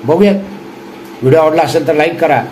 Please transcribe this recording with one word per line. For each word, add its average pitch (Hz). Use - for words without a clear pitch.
बघूयात, 190
व्हिडिओ 131
आवडला 156
असेल 147
तर 160
लाईक 160
करा 147